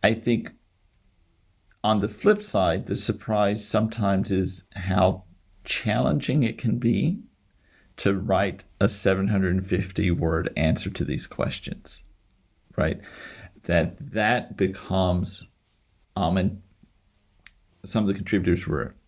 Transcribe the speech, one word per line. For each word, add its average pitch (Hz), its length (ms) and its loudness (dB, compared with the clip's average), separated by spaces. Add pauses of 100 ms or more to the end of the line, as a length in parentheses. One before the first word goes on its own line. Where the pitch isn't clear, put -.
I 110 120 4
think 113 360 -2 (1300)
on 107 160 4
the 101 80 0
flip 208 360 2
side, 92 440 0
the - 80 -2
surprise 104 680 0
sometimes 104 680 0
is 92 320 -2 (100)
how 92 500 0 (400)
challenging 135 800 0
it - 140 -2
can 120 220 0
be 139 400 2 (800)
to 101 160 2
write 95 500 0 (160)
a 101 100 4
seven 95 380 2
hundred 92 380 2
fifty 90 460 0
word 82 460 0
answer 80 340 0
to - 140 -4
these - 220 -4
questions, - 760 -8 (760)
right? 80 240 0 (600)
That, 85 340 0 (160)
that 107 440 0
becomes, 92 840 0 (720)
um, 98 220 2
and 95 240 0 (1200)
some 107 200 -2
of 101 40 2
the 98 60 2
contributors 90 540 0
were - 280 -4 (120)